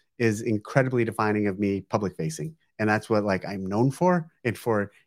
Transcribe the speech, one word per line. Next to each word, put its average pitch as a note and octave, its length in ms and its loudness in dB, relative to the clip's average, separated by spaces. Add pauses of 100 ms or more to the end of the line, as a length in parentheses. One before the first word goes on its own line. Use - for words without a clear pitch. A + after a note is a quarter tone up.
(180)
is A2+ 240 2
incredibly A#2+ 640 2
defining G#2+ 420 0
of G2 120 -2
me G2 240 0
public G#2 340 -2
facing. D#2+ 400 -6 (220)
And G#2+ 120 0
that's G#2+ 180 0
what, G#2 160 2
like, F#2+ 220 0
I'm F#2+ 180 -8
known A2 280 2
for. F3 360 0 (160)
And G#2 140 -2
for G#2 320 0 (160)